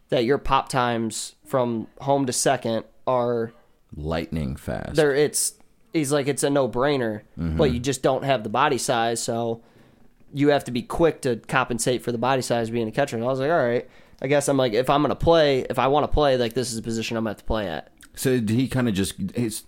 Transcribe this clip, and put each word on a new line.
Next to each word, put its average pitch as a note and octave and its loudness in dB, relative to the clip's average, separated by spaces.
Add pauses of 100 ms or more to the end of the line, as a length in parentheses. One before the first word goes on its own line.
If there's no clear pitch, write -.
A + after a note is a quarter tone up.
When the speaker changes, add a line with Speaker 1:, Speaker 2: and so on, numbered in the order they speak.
(100)
Speaker 1:
that B2+ 2
your C3 2
pop - 2
times A#2+ -2 (100)
from A#2+ -2 (120)
home C#3 0
to A#2+ -2
second A#2+ 0 (220)
are" A#2+ -2 (420)
Speaker 2:
Lightning D2+ -4
fast. G1+ -8
Speaker 1:
They're, D3 4
it's, - 0 (380)
he's D3 0
like, C#3+ 0
"It's D3+ -2
a C#3+ 2
no-brainer, B2+ 0 (160)
Speaker 2:
Mm-hmm. D#2+ -2
Speaker 1:
but C#3+ 4
you A#2+ -2
just C3 -4
don't C3+ 2
have C3 0
the A2+ -4
body C3 2
size, A#2 0
so A#2 -4 (680)
you C#3+ 2
have C#3+ 4
to B2+ -8
be A#2+ -2
quick D#3 0
to A#2+ 0
compensate B2 -2
for B2 -4
the A#2 -4
body B2+ 0
size A#2 -2
being A2+ -2
a G#2+ -10
catcher." C3+ -2
And A2+ -4
I B2+ 0
was C3 -2
like, C#3 0
"All E3+ 2
right, A#2+ -2 (320)
I C#3 -6
guess," C#3+ 2
I'm C#3 2
like, B2+ 2
"If B2+ 2
I'm D3 4
gonna A#2+ 0
play, D3+ 4
if B2 -4
I B2+ 4
wanna C#3 2
play, C#3+ 4
like, A#2 0
this A#2+ -2
is A2+ -6
the A2 -8
position A2+ -4
I'm A2 -2
gonna G#2+ -2
have - -12
to - -20
play A2 -2
at." D2+ -8 (260)
Speaker 2:
So C3 0
did G#2+ -2
he A#2+ 2
kinda A#2+ 0
just, F#2 -2 (200)
it's, A2+ -4